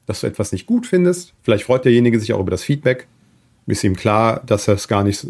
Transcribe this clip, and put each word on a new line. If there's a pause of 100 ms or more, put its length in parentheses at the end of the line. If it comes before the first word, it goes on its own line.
dass
du
etwas
nicht
gut
findest."
Vielleicht
freut
derjenige
sich
auch
über
das
Feedback. (600)
Ist
ihm
klar,
dass
er
es
gar
nicht